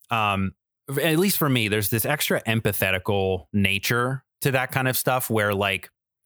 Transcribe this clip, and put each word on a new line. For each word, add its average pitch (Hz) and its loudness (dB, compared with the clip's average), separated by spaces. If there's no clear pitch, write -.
um, 101 0
at 160 2
least 190 2
for 151 2
me, 120 2
there's 104 0
this 113 0
extra 147 -2
empathetical 98 0
nature 120 0
to 143 0
that 127 0
kind 131 0
of 127 0
stuff 127 0
where, 104 2
like, 98 -2